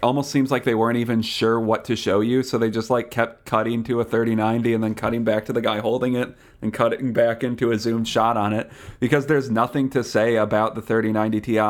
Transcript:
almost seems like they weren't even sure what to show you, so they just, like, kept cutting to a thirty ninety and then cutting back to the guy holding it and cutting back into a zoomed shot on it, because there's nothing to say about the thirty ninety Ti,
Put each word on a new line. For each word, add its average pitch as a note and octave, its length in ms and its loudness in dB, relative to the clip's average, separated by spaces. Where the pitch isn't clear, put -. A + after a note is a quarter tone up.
almost C#3 280 0
seems C3+ 200 2
like B2+ 140 0
they A#2+ 100 2
weren't A2+ 240 2
even A#2 240 0
sure A2+ 360 0
what A2 280 0
to A#2 100 -2
show G2+ 240 2
you, B2 220 2
so B2 160 -2
they A2+ 120 2
just, A2 200 -4
like, B2 200 -2
kept - 360 -4
cutting A#2 380 0
to A#2 160 0
a A2+ 40 2
thirty A2+ 300 0
ninety A2+ 400 2
and A2 100 0
then A2 100 -2
cutting A2+ 300 -2
back G#2+ 220 0
to - 60 -6
the A#2+ 80 0
guy G#2+ 200 -2
holding B2 340 0
it B2 220 -4
and A2 100 -2
cutting A#2+ 400 0
back A#2 300 0
into A#2+ 300 0
a A2 60 2
zoomed A2+ 300 -2
shot A2+ 280 2
on G#2 160 0
it, A2 180 -2
because C3 260 2
there's C#3 240 0
nothing B2 400 0
to B2 140 0
say A2+ 320 2
about G#2+ 380 2
the A2 80 -10
thirty A2 280 0
ninety G#2+ 300 0
Ti, A2 180 0